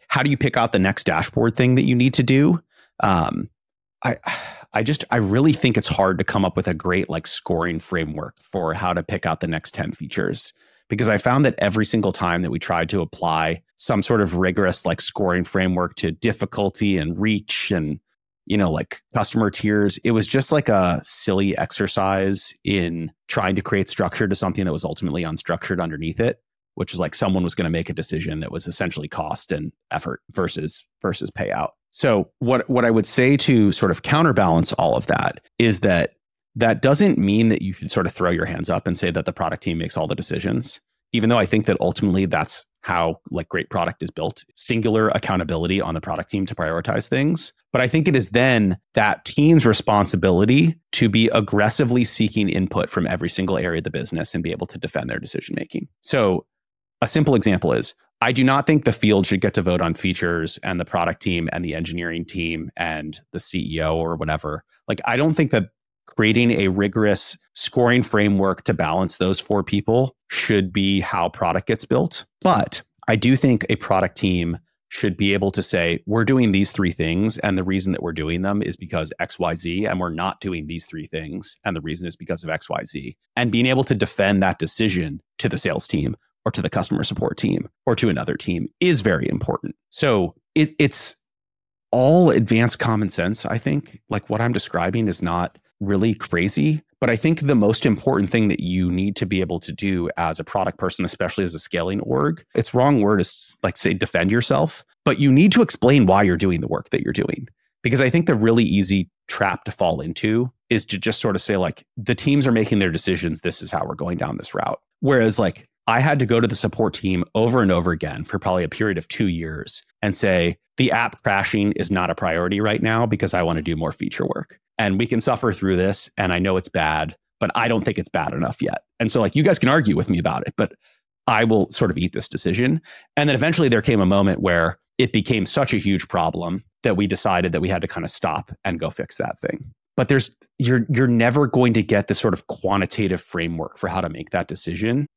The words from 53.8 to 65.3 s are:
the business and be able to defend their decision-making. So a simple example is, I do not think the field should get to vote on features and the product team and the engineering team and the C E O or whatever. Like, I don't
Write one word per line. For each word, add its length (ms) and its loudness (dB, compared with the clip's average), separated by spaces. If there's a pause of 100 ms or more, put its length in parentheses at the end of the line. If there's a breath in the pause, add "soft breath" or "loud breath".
the 40 -6
business 460 -6
and 80 -4
be 80 -4
able 160 -6
to 100 -16
defend 320 -6
their 100 -6
decision-making. 680 -8 (140)
So 440 0 (560)
a 60 2
simple 260 2
example 400 2
is, 220 -2 (240)
I 120 2
do 120 2
not 220 2
think 180 2
the 100 2
field 340 4
should 140 0
get 120 0
to 80 0
vote 180 0
on 140 0
features 720 -2
and 160 -4
the 60 -6
product 360 -2
team 320 -2
and 100 -4
the 120 -6
engineering 500 -6
team 500 -6
and 440 -6 (120)
the 80 -8
C 360 -6
E 60 -2
O 140 0
or 200 -2
whatever. 480 -6 (240)
Like, 180 -4
I 120 0
don't 180 2